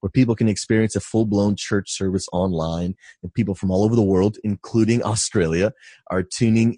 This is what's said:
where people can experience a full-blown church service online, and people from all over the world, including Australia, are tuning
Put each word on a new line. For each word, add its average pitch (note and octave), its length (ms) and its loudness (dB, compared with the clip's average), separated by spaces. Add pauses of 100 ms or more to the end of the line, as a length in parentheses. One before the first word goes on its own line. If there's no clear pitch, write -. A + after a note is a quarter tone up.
where G2 100 -6
people A#2 240 2
can A2 140 0
experience A2 480 0
a G2+ 40 0
full-blown G#2 560 0
church - 360 -4
service F#2+ 400 -4
online, F2 640 -2 (280)
and F2 120 -12
people G2 200 -2
from F#2 160 -4
all F#2+ 140 4
over A2 100 2
the G#2+ 200 4
world, G2 280 2
including A2 600 0
Australia, G2 680 0 (380)
are F#2 120 -2
tuning A2+ 560 2